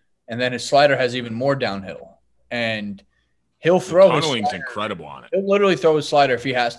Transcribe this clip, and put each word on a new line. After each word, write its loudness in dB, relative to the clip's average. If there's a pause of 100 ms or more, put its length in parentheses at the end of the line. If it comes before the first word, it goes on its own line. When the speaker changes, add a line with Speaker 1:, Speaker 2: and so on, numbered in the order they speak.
(280)
Speaker 1:
and -8
then -2
his -8
slider 4
has -2
even -6
more -2
downhill. -8 (320)
And -6 (560)
he'll 2
Speaker 2:
The -4
Speaker 1:
throw 6
his 0
Speaker 2:
tunneling's -2
Speaker 1:
slider -8
Speaker 2:
incredible -8
on -16
it. -20
Speaker 1:
He'll -2
literally 2
throw 2
his -2
slider 4
if -6
he -2
has -2